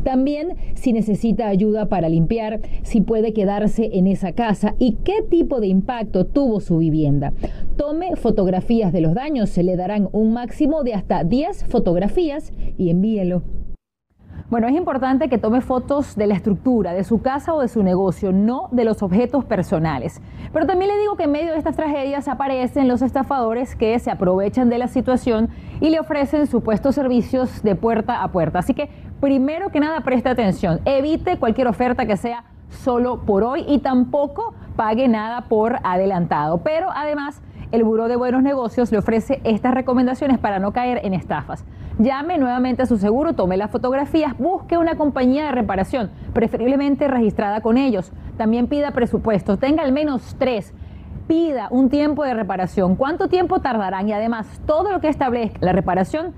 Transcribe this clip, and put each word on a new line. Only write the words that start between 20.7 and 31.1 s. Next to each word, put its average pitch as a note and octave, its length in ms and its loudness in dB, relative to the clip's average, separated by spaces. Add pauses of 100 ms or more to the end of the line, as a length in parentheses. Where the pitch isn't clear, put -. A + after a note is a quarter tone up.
le G#4 80 0
digo G#4 180 0
que F4+ 60 -2
en D4 80 2
medio D#4 200 -2
de D#4 60 -2
estas D4+ 180 -2
tragedias C#4+ 520 -2
aparecen C4+ 600 0
los B3 140 2
estafadores B3+ 760 -2
que A3+ 240 2
se A3+ 120 -4
aprovechan G3 580 2
de A#3+ 80 0
la A#3+ 100 -2
situación A#3+ 600 0 (320)
y D4+ 80 4
le D#4+ 100 4
ofrecen D4 480 0
supuestos A3+ 480 2
servicios B3+ 680 0
de G3+ 120 2
puerta A3 480 0
a F#3 80 -4
puerta. E3 280 0
Así - 140 0
que, C#4+ 160 -4 (300)
primero C#4+ 500 0
que D4+ 100 -2
nada, D4+ 220 0
preste A#3+ 280 0
atención. F#3+ 560 0
Evite D4 540 0